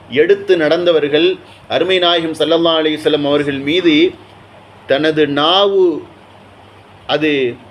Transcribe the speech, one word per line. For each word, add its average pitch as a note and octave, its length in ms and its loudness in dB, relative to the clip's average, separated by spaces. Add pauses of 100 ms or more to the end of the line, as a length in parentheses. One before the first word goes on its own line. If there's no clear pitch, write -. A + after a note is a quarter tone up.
எடுத்து F#3 480 2
நடந்தவர்கள், D#3+ 800 0 (320)
அருமை F3+ 320 0
நாயகம் E3+ 340 -2
ஸல்லல்லாஹு D#3+ 480 0
அலைஹி D#3 220 -2
வஸல்லம் D3 200 0
அவர்கள் C#3+ 360 -2
மீது E3 520 2 (760)
தனது D3+ 400 0
நாவு F3 760 0 (1080)
அது C#3+ 480 -2 (160)